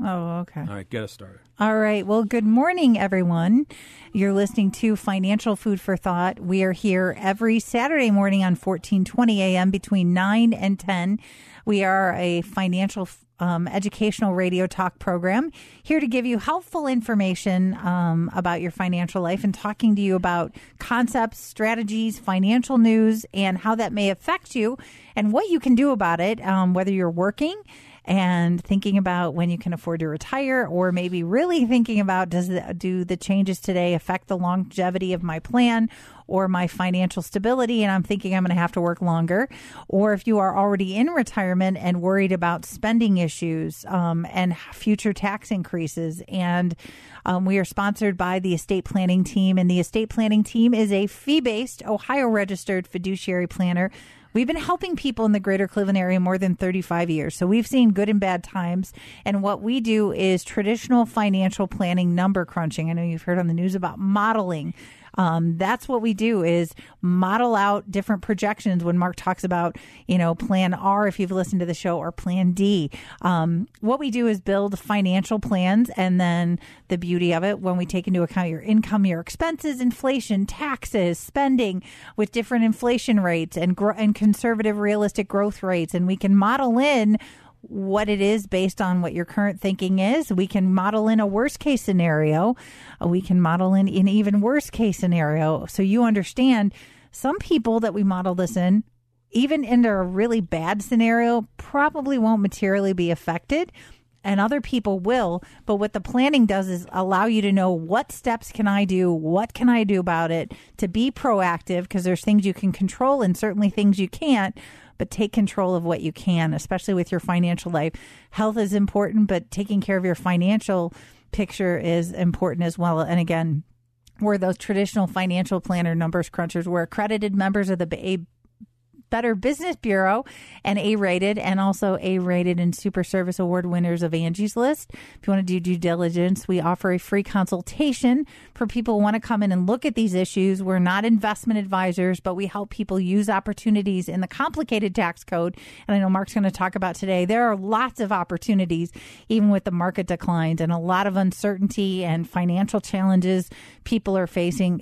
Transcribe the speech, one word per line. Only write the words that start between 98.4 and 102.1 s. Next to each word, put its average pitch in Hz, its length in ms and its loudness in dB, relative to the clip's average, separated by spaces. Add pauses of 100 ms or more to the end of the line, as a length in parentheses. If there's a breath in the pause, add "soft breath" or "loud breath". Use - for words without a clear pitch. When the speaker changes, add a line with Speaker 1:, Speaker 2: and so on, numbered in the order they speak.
Speaker 1:
in, 185 260 4 (480)
even 285 320 0
in 240 220 4
a 202 180 2
really 214 380 0
bad 175 420 -2
scenario, 233 640 2 (100)
probably 285 640 -2